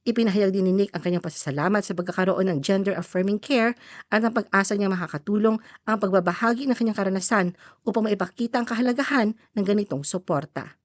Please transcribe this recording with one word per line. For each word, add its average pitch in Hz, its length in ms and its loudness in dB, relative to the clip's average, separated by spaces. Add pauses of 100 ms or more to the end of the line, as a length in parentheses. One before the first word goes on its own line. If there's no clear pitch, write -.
Ipinahayag 208 480 2
din 190 160 0
ni 185 80 4
Nick 202 240 2
ang 160 80 -8
kanyang 175 160 0
pasasalamat 160 640 -2
sa 196 80 -6
pagkakaroon 185 560 0
ng 160 160 0
gender-affirming 190 720 0
care 240 400 0 (320)
at 220 160 2
ang 226 80 0
pag-asa 196 400 0
niya 202 160 2
makakatulong 202 720 0 (240)
ang 220 160 0
pagbabahagi 196 640 0
ng 254 80 2
kanyang 226 240 0
karanasan 190 560 0 (320)
upang 220 240 0
maipakita 208 480 -2
ang 240 80 0
kahalagahan 240 720 0
ng - 280 -6
ganitong 202 360 0
suporta. 151 720 -4 (100)